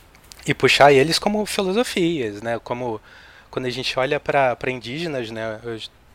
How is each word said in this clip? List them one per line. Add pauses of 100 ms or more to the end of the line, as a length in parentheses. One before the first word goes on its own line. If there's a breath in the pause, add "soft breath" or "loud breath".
(480)
e
puxar
eles
como
filosofias,
né,
como (520 loud breath)
quando
a
gente
olha
pra,
pra
indígenas,
né,
os (240)